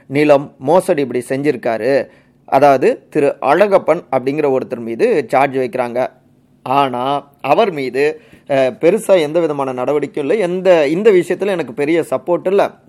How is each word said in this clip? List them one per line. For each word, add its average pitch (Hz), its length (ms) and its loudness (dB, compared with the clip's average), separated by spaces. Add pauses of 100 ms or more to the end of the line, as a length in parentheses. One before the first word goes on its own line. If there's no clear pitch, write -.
நிலம் 143 520 2
மோசடி 160 440 0
இப்படி 123 260 -4
செஞ்சிருக்காரு." 127 800 -2 (380)
அதாவது, - 680 2
திரு 143 300 0
அழகப்பன் 170 600 2 (100)
அப்படிங்கிற 135 440 0
ஒருத்தர் 117 220 -6
மீது 131 500 -2
சார்ஜ் 135 280 0
வைக்கிறாங்க. 123 500 -4 (560)
ஆனா, 135 680 -2 (120)
அவர் 180 300 2
மீது, 143 500 -2 (280)
அஹ், 131 320 0
பெருசா 190 400 2
எந்த 156 200 -2
விதமான 143 320 -2
நடவடிக்கையும் 143 600 -4
இல்லை. 196 180 0
எந்த, 180 380 2
இந்த 196 220 2
விஷயத்துல 180 360 0
எனக்கு 165 260 -4
பெரிய 147 380 -2
சப்போர்ட் 143 360 -2
இல்ல. 185 240 0 (180)